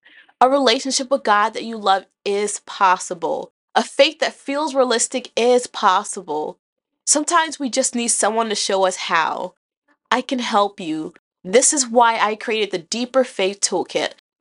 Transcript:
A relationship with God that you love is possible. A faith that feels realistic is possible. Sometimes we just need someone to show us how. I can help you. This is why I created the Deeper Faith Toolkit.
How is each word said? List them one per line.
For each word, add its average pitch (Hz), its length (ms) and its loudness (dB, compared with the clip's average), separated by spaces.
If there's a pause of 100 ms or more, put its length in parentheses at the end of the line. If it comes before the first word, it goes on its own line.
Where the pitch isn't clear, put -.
(400)
A 247 80 6
relationship 262 640 0
with 277 140 0
God 214 300 2
that - 100 -8
you 226 140 -10
love 196 260 2 (200)
is 202 360 -2
possible. 180 920 -2 (240)
A 226 80 2
faith 294 360 2
that 262 160 -4
feels 285 400 -6
realistic 254 600 0
is 247 320 4
possible. 180 920 -2 (480)
Sometimes 320 520 0
we 269 120 -6
just 262 240 -2
need 233 140 -4
someone 220 420 0
to 208 40 -4
show 196 300 0
us 185 240 -2
how. 175 460 -2 (560)
I 240 100 0
can 254 200 -4
help 202 380 0
you. 160 360 -8 (280)
This 220 300 4
is 262 160 0
why 226 300 4
I 208 160 0
created 214 360 -4
the 190 60 -4
Deeper 247 480 -2
Faith 202 360 -4
Toolkit. - 500 -2 (300)